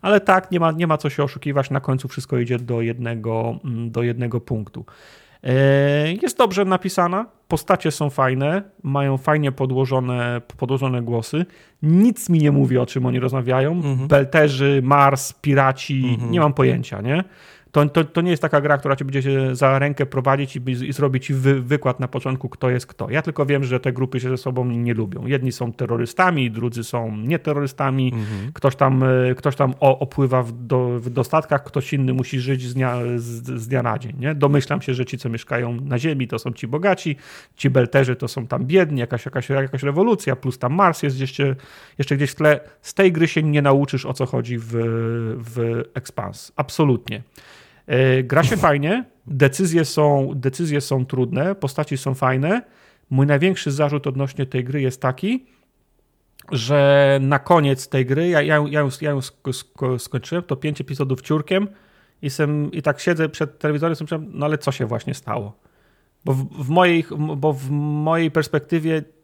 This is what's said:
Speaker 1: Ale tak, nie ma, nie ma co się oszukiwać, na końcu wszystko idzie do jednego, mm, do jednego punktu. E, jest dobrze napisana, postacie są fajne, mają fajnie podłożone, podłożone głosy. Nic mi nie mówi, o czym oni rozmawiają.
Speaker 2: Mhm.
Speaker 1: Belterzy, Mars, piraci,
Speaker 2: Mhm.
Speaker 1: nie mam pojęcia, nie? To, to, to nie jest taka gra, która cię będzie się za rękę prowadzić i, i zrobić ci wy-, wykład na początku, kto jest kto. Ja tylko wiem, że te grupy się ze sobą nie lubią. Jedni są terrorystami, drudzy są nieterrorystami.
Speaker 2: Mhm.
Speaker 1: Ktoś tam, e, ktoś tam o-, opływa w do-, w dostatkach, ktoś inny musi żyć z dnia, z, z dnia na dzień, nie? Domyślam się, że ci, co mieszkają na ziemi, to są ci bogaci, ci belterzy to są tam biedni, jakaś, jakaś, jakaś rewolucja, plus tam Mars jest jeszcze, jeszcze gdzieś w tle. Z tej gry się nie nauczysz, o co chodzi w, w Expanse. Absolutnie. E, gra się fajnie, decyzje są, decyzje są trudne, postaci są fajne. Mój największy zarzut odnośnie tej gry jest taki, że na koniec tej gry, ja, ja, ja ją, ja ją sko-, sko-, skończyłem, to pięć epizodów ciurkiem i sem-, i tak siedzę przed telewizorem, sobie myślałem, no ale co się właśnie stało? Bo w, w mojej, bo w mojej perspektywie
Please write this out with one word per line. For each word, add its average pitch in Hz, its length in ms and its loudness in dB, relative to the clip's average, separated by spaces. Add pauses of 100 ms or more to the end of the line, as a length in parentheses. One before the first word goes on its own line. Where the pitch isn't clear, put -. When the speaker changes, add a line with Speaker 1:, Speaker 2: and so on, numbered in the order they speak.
Speaker 1:
Ale - 180 4
tak, 190 320 2
nie 180 80 0
ma, 165 120 2
nie 165 160 -2
ma 156 100 4
co 151 120 -2
się 143 140 -2
oszukiwać, 139 460 -2
na 139 100 0
końcu 131 280 -4
wszystko - 300 -6
idzie 120 220 -2
do 120 220 -4
jednego, 117 840 -4
mm, 117 260 -6
do 120 120 -2
jednego 120 380 -2
punktu. 110 440 -8 (580)
E, 139 720 2
jest 240 240 -4
dobrze 202 280 2
napisana, 185 600 0 (220)
postacie 170 440 0
są 147 180 -2
fajne, 139 540 0 (200)
mają 139 340 0
fajnie 147 340 0
podłożone, 127 920 -2 (160)
podłożone 127 440 -2
głosy. 120 440 -2 (360)
Nic 185 480 4
mi 170 100 6
nie 147 120 6
mówi, 135 260 4
o 123 80 2
czym 127 200 -4
oni 127 140 0
rozmawiają. 127 520 0
Speaker 2:
Mhm. 139 360 -2
Speaker 1:
Belterzy, 139 760 4
Mars, 139 500 4
piraci, 135 800 2
Speaker 2:
Mhm. 117 180 -4
Speaker 1:
nie 175 80 2
mam 151 140 4
pojęcia, 123 480 0
nie? 143 220 0 (480)
To, 147 140 4
to, 151 180 2
to 160 180 -2
nie 175 100 2
jest 170 100 0
taka 151 200 2
gra, 147 160 2
która 139 180 0
cię 139 100 -6
będzie 135 160 -2
się 131 340 0
za 135 240 4
rękę 143 260 0
prowadzić 135 500 0
i, 135 140 -6
i 127 240 -4
zrobić 131 320 0
ci 143 80 -2
wy-, 135 280 4
wykład 127 380 0
na 127 80 -2
początku, 131 420 -6
kto - 200 -2
jest 123 180 -2
kto. - 220 -10
Ja 143 120 0
tylko 156 240 -2
wiem, 139 180 0
że 127 160 0
te 127 140 -2
grupy 131 260 -2
się 127 100 -4
ze 127 80 -2
sobą 127 280 -4
nie 120 280 0
lubią. 107 320 -4
Jedni 131 260 0
są 117 220 -6
terrorystami, 123 760 0
drudzy 117 320 -4
są 113 340 -6
nieterrorystami. 139 960 -2
Speaker 2:
Mhm. 107 400 -6
Speaker 1:
Ktoś 135 220 0
tam, 131 280 4
e, 127 320 2
ktoś 135 200 -2
tam 131 240 0
o-, 135 200 4
opływa 131 440 0
w 117 80 -6
do-, 123 480 -2
w 123 100 -6
dostatkach, 135 540 0
ktoś - 300 -6
inny 131 200 0
musi 131 260 -2
żyć 127 280 -2
z 123 60 -10
dnia, 127 240 -2 (180)
z, 117 460 -8
z 113 60 -12
dnia 127 160 0
na 117 160 -2
dzień, 123 200 -12
nie? 143 160 -2
Domyślam 143 460 2
się, 131 120 -4
że 123 120 -2
ci, 123 120 -10
co 120 120 -8
mieszkają 120 520 -4
na 135 180 -2
ziemi, 135 280 -2
to 147 120 -6
są 131 140 -8
ci - 140 -10
bogaci, 165 480 0 (400)
ci - 140 0
belterzy 131 460 2
to 123 120 -8
są 117 200 -8
tam - 180 -4
biedni, 151 340 2
jakaś, 120 260 -4
jakaś, 131 240 -6
jakaś 135 340 -2
rewolucja, 147 520 2
plus - 240 -6
tam 127 140 -2
Mars 180 300 2
jest 135 160 -2
jeszcze, 135 360 -2 (420)
jeszcze 143 180 0
gdzieś 139 160 0
w - 40 -12
tle. 151 240 4 (220)
Z - 120 -18
tej 190 180 6
gry 160 160 2
się 156 160 0
nie 147 180 2
nauczysz, 139 440 2
o 135 80 -4
co 131 120 -2
chodzi 123 340 -4
w, 113 120 -12 (640)
w 117 460 -4 (100)
Expanse. - 600 -10
Absolutnie. 131 680 0 (640)
E, 131 360 2
gra 139 200 2
się 202 140 2
fajnie, 156 480 2 (220)
decyzje 151 580 2
są, 143 500 2
decyzje 143 460 -2
są 131 240 -2
trudne, 131 500 -2
postaci 147 420 -4
są 131 160 -2
fajne. 135 480 0 (480)
Mój 131 160 4
największy 147 460 2
zarzut 143 360 0
odnośnie 135 380 -4
tej 127 180 -4
gry 135 180 -4
jest 127 200 -2
taki, 185 440 -2 (1040)
że 139 720 4
na 135 180 2
koniec 143 500 2
tej 131 160 0
gry, 139 240 0
ja, 160 120 4
ja, 151 160 2 (120)
ja 151 100 0
ją, 143 100 2 (120)
ja 156 80 -2
ją 143 120 -2
sko-, - 320 -8
sko-, 127 460 -4
skończyłem, 165 440 -6
to 143 120 -4
pięć 147 260 -6
epizodów 135 400 -4
ciurkiem 185 460 0 (540)
i 147 80 -4
sem-, 147 420 -2
i 160 100 -6
tak 143 180 0
siedzę 160 300 0
przed 156 300 -8
telewizorem, 151 360 -2
sobie 151 100 -10
myślałem, 156 280 -6
no 143 120 -4
ale 151 120 0
co - 140 -2
się 127 140 -4
właśnie 113 280 -6
stało? 110 440 -8 (680)
Bo 139 80 0
w, 135 320 -4
w 127 40 -6
mojej, 170 340 4 (340)
bo 147 160 0
w 131 180 -8
mojej 151 600 0
perspektywie 156 720 -2 (200)